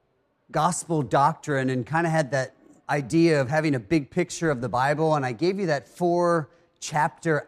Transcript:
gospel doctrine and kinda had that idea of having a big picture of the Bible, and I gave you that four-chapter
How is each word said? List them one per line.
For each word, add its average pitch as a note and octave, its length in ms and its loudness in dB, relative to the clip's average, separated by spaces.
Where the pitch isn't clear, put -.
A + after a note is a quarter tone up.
gospel D#3+ 520 0
doctrine C#3 680 0
and B2+ 160 -2
kinda E3 220 -2
had D#3 240 0
that C3 240 -4
idea D3+ 500 2
of B2+ 80 -2
having D#3 280 2
a - 20 -2
big C3 320 -2
picture E3+ 400 -2
of B2+ 100 -2
the B2 80 -4
Bible, C#3+ 460 0
and C#3+ 100 0
I B2+ 60 -4
gave E3+ 300 -2
you G3 60 -2
that C#3+ 220 -2
four-chapter E3 1600 -2